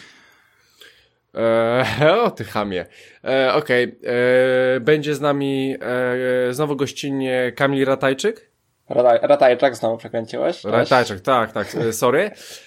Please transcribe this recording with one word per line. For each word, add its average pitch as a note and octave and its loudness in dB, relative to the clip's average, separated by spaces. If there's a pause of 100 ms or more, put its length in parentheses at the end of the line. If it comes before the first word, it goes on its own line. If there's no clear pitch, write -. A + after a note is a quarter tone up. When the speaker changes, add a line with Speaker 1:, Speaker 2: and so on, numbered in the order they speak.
(1300)
Speaker 1:
E, A#2 0 (360)
<laughs> A#3+ 2
o, G3+ 0
ty - -8
chamie. G2 -4 (380)
E, C3 2
okej. B2 0 (760)
E, B2+ -4
będzie D3+ 0
z C3+ -6
nami, C#3 -2 (720)
e, B2+ -4
znowu D3 -2
gościnnie C3 -2
Kamil C#3 0
Ratajczyk. C3+ -2 (400)
Speaker 2:
Rata-, B2 4
Ratajczak, C3 4
znowu A2+ -2
przekręciłeś? B2 -6
Cześć. - -16 (100)
Speaker 1:
Ratajczak, A#2 0
tak, A#2+ 0
tak, G#2 -6
e, A#2 -2
sorry. C#3 0 (360)